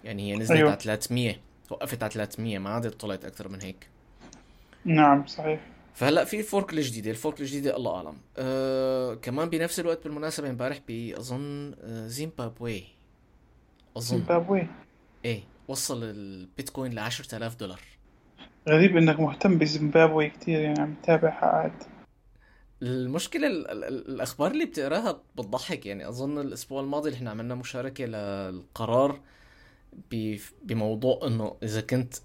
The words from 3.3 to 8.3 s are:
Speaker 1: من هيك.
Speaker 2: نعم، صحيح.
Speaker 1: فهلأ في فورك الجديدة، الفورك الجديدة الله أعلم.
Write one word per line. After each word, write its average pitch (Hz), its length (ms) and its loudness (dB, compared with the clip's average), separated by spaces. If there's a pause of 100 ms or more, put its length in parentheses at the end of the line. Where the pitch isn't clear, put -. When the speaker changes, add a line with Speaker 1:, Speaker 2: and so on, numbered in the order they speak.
Speaker 1:
من 95 140 -12
هيك. 95 260 -12 (960)
Speaker 2:
نعم، 147 420 8
صحيح. 156 320 -4 (340)
Speaker 1:
فهلأ 147 300 4
في 214 200 -2
فورك 196 300 -2
الجديدة، 113 380 -2
الفورك 147 300 -4
الجديدة 139 360 -2
الله 110 180 -2
أعلم. 78 220 -10 (200)